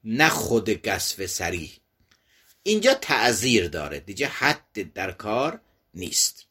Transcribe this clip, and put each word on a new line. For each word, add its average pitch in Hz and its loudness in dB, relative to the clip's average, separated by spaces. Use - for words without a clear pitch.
نه 123 4
خود 110 0
گسف 98 -4
صریح، 87 -6
اینجا 214 4
تعزیر 117 4
داره، 73 -6
دیگه 104 -6
حد - -2
در 95 -6
کار 120 -2
نیست. - -4